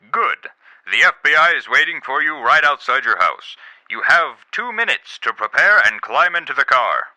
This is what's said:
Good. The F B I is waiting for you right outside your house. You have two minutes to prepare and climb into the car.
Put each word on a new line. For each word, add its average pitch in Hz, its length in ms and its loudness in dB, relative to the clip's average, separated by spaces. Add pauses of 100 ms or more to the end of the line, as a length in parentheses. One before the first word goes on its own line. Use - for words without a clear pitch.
(120)
Good. 202 380 -4 (400)
The 107 140 0
F 180 200 4
B 147 120 2
I 165 180 4
is 123 140 -4
waiting 151 340 0
for 135 200 -4
you 156 160 -4
right 139 260 2
outside 135 400 0
your 113 160 0
house. 82 380 -2 (320)
You 110 140 -10
have 151 480 0
two 240 200 -8
minutes 214 480 -2
to 117 140 -6
prepare 160 520 2
and 107 160 0
climb 170 340 0
into 156 180 -6
the 135 100 0
car. 101 540 0